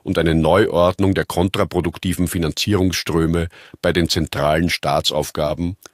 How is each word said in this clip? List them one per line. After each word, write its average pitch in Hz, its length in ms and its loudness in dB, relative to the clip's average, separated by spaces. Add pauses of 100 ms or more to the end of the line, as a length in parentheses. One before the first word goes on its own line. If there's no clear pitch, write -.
und 92 160 -4
eine 82 160 2
Neuordnung 87 800 2
der 80 120 -2
kontraproduktiven 90 1040 -2
Finanzierungsströme 85 1200 0 (320)
bei 87 100 2
den 85 160 2
zentralen 80 640 0
Staatsaufgaben, 76 1040 -4 (180)